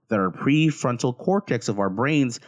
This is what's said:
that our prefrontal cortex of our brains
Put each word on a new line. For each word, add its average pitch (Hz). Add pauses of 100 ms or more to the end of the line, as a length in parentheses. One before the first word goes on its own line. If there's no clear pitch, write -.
(100)
that 107
our 92
prefrontal 139
cortex 180
of 101
our 98
brains 123